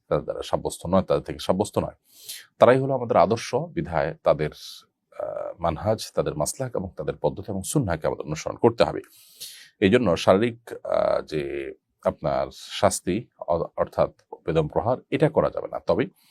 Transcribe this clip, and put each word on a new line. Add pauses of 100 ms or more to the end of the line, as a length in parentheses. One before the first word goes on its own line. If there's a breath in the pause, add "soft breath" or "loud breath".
তাদের
দ্বারা
সাব্যস্ত
নয়,
তাদের
থেকে
সাব্যস্ত
নয়। (640 loud breath)
তারাই
হলো
আমাদের
আদর্শ,
বিধায়
তাদের, (720)
আহ,
মানহাজ,
তাদের
মাসলাক
এবং
তাদের
পদ্ধতি
এবং
সুন্নাহকে
আমাদের
অনুসরণ
করতে
হবে। (800 loud breath)
এই
জন্য
শারীরিক,
আহ,
যে (320)
আপনার
শাস্তি, (120)
অ-,
অর্থাৎ (340)
বেদম
প্রহার, (120)
এটা
করা
যাবে
না।
তবে, (240 loud breath)